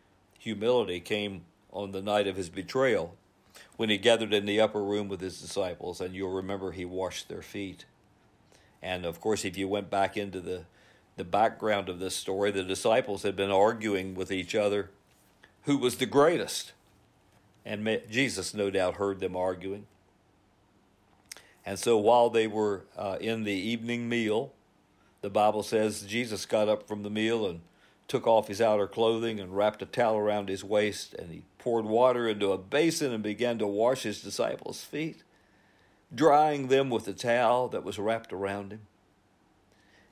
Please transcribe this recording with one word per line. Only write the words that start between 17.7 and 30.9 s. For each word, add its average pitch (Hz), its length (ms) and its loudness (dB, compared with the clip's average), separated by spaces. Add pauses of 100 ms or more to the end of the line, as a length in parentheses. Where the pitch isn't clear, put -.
ma-, 110 240 0
Jesus 110 460 -2
no 101 160 0
doubt 92 260 0
heard 101 240 -2
them 92 160 -4
arguing. 95 520 -4 (1800)
And 98 140 -6
so 117 180 4
while 117 320 6
they 113 160 2
were, 104 400 -2 (100)
uh, 95 240 -6
in 113 260 -2
the 104 80 -2
evening 117 540 -4
meal, 117 440 -2 (720)
the 101 100 -6
Bible 107 320 2
says 107 400 0
Jesus 107 420 -4
got 107 240 2
up 107 180 -2
from 104 140 -6
the 104 80 -8
meal 110 380 0
and 85 140 -8 (460)
took 120 200 -2
off 110 200 4
his 104 140 -4
outer 107 240 2
clothing 113 540 0
and 95 180 -8
wrapped 104 240 0
a 95 60 -6
towel 110 300 2
around 104 320 0
his 95 140 -6
waist, 104 520 0